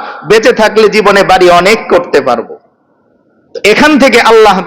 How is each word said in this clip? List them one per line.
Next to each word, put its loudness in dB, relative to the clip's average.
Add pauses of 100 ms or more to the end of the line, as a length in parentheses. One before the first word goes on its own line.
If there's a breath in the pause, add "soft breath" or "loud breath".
(280 loud breath)
বেঁচে 2
থাকলে 0
জীবনে 0
বাড়ি 2
অনেক 0
করতে -2
পারবো। -6 (1080)
এখান 0
থেকে 2
আল্লাহ 2